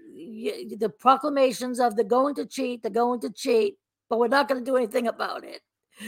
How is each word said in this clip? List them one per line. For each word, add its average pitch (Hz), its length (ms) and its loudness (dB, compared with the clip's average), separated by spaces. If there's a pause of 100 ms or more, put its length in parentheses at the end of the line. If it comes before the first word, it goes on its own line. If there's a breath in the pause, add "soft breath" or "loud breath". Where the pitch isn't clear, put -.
y-, 226 680 -10
the 208 120 0
proclamations 254 880 2
of 233 180 2
"they're 226 80 2
going 262 300 2
to 285 100 -6
cheat, 247 380 -6
they're 220 80 -6
going 240 280 2
to 262 120 -6
cheat, 220 460 0 (320)
but 233 80 0
we're 233 120 4
not 277 180 2
gonna 254 140 -2
do 254 160 0
anything 240 300 0
about - 360 -4
it." - 180 -16 (460 loud breath)